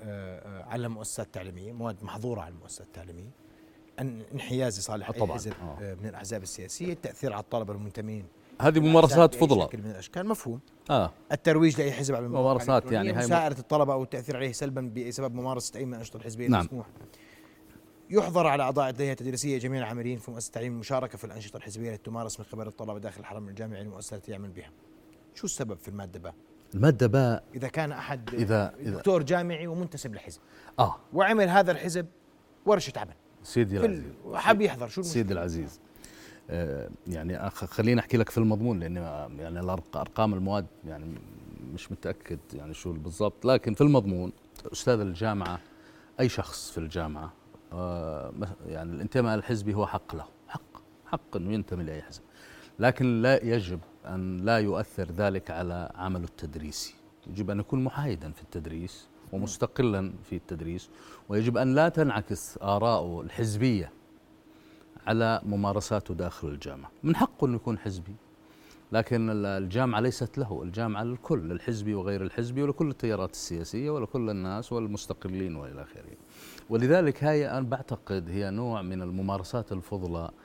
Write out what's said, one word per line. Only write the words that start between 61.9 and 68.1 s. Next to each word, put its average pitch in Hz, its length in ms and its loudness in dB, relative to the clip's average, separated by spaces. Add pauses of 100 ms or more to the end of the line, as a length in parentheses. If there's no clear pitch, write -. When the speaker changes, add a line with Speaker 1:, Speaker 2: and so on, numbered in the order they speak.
Speaker 2:
آراءه 98 600 2
الحزبية 107 720 0 (1160)
على 113 380 4
ممارساته 101 680 -2
داخل 87 340 -6
الجامعة. - 440 -10 (120)
من 160 120 2
حقه - 320 0
أنه 123 80 2
يكون 113 220 -4
حزبي، 95 380 -8 (760)